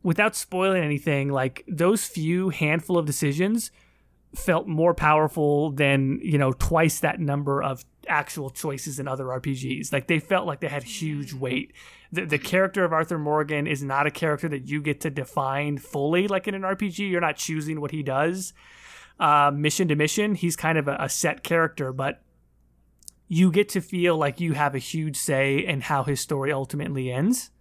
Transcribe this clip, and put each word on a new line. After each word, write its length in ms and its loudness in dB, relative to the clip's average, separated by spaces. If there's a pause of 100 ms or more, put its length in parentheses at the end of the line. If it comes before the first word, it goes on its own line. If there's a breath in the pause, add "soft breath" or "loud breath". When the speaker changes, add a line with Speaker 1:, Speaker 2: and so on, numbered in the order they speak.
Speaker 1:
without 320 2
spoiling 480 0
anything, 460 0
like, 380 -2
those 380 2
few 440 0
handful 480 0
of 80 2
decisions 680 0 (640 soft breath)
felt 320 0
more 260 4
powerful 800 4
than, 500 2
you 160 0
know, 160 4
twice 460 2
that 200 -2
number 420 0
of 220 -6 (240)
actual 420 -2
choices 500 -8
in 80 -6
other 240 -4
R 100 -4
P 120 -2
Gs. 380 -6
Like, 160 -2
they 120 2
felt 260 0
like 160 -6
they 60 -4
had 160 -6
huge 500 -6
Speaker 2:
Mm. 60 -12
Speaker 1:
weight. 340 -4 (380 loud breath)
The, 140 -4
the 120 0
character 480 2
of 80 0
Arthur 240 0
Morgan 500 0
is 160 -2
not 240 2
a 40 0
character 380 -2
that 200 -6
you 120 -2
get 200 -2
to 80 -2
define 680 -2
fully, 520 0
like 180 -2
in 80 -4
an 80 -6
R 120 0
P 140 -2
G. 180 -6
You're 120 0
not 160 0
choosing 460 -4
what 100 -4
he 120 -6
does, 500 -2 (680 loud breath)
uh, 340 6
mission 360 0
to 60 4
mission. 400 2
He's 200 0
kind 220 0
of 100 0
a, 120 -2
a 100 -2
set 340 -2
character, 480 0
but 300 -4 (1040)
you 240 4
get 180 2
to 120 -2
feel 340 2
like 240 0
you 140 0
have 220 0
a 40 -2
huge 380 -6
say 400 2
in 240 -2
how 220 0
his 180 -2
story 320 -2
ultimately 580 -4
ends. 500 0